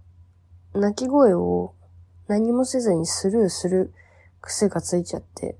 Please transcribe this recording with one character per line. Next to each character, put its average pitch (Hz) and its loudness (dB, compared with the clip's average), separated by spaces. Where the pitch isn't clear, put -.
泣 202 0
き 254 -4
声 262 6
を 175 -2
何 220 0
も 247 2
せ 254 -4
ず 226 2
に 165 0
ス - -2
ル 214 2
ー - 2
す - -4
る 185 0
癖 - -2
が 170 -4
つ - -4
い 180 0
ち - -8
ゃ - -6
っ - -12
て、 - -10